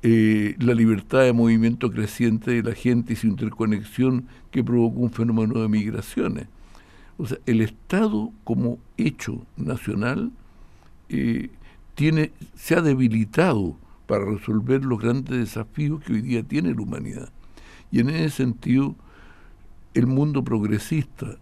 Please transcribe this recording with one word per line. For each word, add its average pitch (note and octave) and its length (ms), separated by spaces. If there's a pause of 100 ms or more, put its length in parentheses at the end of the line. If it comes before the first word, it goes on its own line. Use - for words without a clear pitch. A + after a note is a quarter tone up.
eh, A2 560
la A#2+ 160
libertad A2+ 460
de B2+ 120
movimiento A#2 560
creciente A2+ 600
de A#2 140
la A#2 100
gente A#2+ 380
y A2 40
su A2+ 120
interconexión A2 960 (240)
que C3 140
provocó A#2 340
un A#2+ 140
fenómeno A2+ 480
de A2 80
migraciones? G#2+ 800 (680)
O D3+ 100
sea, - 200
el A2+ 140
Estado F3+ 720 (100)
como A#2+ 360 (180)
hecho - 500 (100)
nacional, B2+ 760 (760)
eh, - 420 (440)
tiene, D3+ 380 (240)
se - 180
ha E3+ 80
debilitado A#2 920 (300)
para G2+ 180
resolver A2 600
los A#2+ 120
grandes B2+ 380
desafíos C#3+ 680
que - 120
hoy G#2+ 80
día A#2+ 200
tiene D#3+ 320
la A2 60
humanidad. - 480 (600)
Y A2+ 100
en B2 80
ese D#3 220
sentido, C3 680 (960)
el A#2+ 140
mundo C#3 360
progresista G#2+ 1000